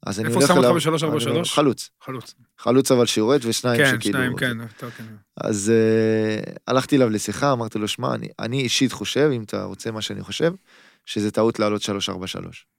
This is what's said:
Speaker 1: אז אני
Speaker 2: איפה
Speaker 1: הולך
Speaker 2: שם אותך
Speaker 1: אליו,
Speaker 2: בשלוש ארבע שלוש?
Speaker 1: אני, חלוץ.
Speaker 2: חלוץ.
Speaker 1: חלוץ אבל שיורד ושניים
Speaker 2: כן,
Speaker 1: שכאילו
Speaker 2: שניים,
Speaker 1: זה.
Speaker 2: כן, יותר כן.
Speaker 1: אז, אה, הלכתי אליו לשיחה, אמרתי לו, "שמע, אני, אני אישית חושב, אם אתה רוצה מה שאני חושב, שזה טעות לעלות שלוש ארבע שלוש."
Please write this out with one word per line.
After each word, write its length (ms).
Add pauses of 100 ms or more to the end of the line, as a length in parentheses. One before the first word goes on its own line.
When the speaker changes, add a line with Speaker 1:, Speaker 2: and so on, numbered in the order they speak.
Speaker 1:
אז 140
אני 80
Speaker 2:
איפה 100
Speaker 1:
הולך 100
Speaker 2:
שם 80
אותך 100
Speaker 1:
אליו, 100
Speaker 2:
בשלוש 280
ארבע 160
שלוש? 160
Speaker 1:
אני, 80 (120)
חלוץ. 340 (140)
Speaker 2:
חלוץ. 300 (240)
Speaker 1:
חלוץ 340
אבל 140
שיורד 380
ושניים 400
Speaker 2:
כן, 20 (140)
Speaker 1:
שכאילו 180
Speaker 2:
שניים, 140
Speaker 1:
זה. 60
Speaker 2:
כן, 220
יותר 300
כן. 140 (320)
Speaker 1:
אז, 340
אה, 720 (260)
הלכתי 300
אליו 140
לשיחה, 420
אמרתי 260
לו, 100
"שמע, 260
אני, 140 (100)
אני 220
אישית 320
חושב, 400
אם 100
אתה 220
רוצה 260
מה 120
שאני 200
חושב, 300 (520)
שזה 260
טעות 280
לעלות 240
שלוש 260
ארבע 180
שלוש." 400 (120)